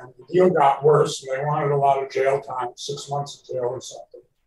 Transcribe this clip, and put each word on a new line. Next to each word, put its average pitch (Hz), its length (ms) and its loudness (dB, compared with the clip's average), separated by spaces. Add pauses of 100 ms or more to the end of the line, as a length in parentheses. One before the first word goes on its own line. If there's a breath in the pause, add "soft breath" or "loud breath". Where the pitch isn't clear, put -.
and - 180 -20
the - 140 -14
deal 180 180 6
got 139 340 2
worse, - 380 4
and 135 140 -6
they 143 80 -4
wanted 147 260 -2
a 143 60 0
lot 139 260 2
of 131 80 -8
jail 135 300 0
time, 127 360 -8
six 143 340 -12
months 143 300 -8
of - 60 -20
jail 127 180 -6
or 120 160 -6
something. - 420 -20 (240)